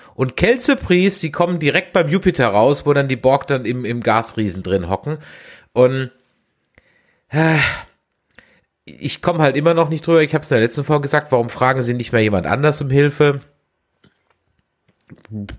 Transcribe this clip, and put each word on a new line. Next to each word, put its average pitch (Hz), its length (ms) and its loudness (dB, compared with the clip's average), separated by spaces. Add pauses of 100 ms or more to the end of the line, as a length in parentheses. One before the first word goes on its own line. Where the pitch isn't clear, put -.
(140)
Und 131 220 -4
quelle 233 240 0
Surprise, 185 580 0
sie 160 120 -6
kommen 175 280 -2
direkt 151 340 -2
beim 165 160 2
Jupiter 170 400 0
raus, 117 380 2
wo 147 60 4
dann 139 160 0
die 131 80 -2
Borg 131 300 0
dann 131 180 -2
im, 123 200 -4
im 120 180 -4
Gasriesen 107 600 -2
drin 90 260 -2
hocken. 143 300 -6 (540)
Und, 127 380 0 (1200)
äh, 160 280 2 (1300)
ich - 360 -10
komm 170 180 0
halt 143 160 4
immer 160 180 2
noch 165 140 2
nicht 156 180 -6
drüber. 165 160 4
Ich 151 120 0
hab's 151 160 -4
in 135 60 4
der 113 80 4
letzten 135 200 -2
Folge 147 180 0
gesagt, 147 300 -2
warum 120 160 0
fragen 131 340 0
sie 120 120 -2
nicht 120 180 -6
mehr 117 100 2
jemand 101 240 0
anders 143 360 0
um 139 80 -4
Hilfe? 143 500 2 (2250)